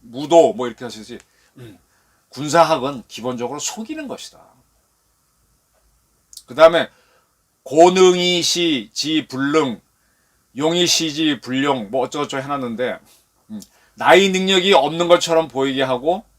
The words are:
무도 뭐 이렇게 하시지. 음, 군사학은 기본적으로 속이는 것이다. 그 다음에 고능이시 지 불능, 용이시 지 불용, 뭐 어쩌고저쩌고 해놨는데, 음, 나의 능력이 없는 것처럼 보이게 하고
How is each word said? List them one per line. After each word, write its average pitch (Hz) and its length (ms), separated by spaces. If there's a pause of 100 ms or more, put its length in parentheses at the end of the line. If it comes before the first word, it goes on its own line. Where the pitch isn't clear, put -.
무도 139 520
뭐 120 140
이렇게 120 180
하시지. 110 340 (380)
음, 117 220 (500)
군사학은 131 800
기본적으로 123 500
속이는 285 500
것이다. - 320 (2000)
그 123 80
다음에 156 360 (720)
고능이시 175 1300
지 151 360
불능, 139 520 (760)
용이시 165 580
지 151 260
불용, 131 500
뭐 123 120
어쩌고저쩌고 139 400
해놨는데, 123 560 (520)
음, 107 100 (340)
나의 180 360
능력이 190 440
없는 160 340
것처럼 165 400
보이게 135 340
하고 131 420 (140)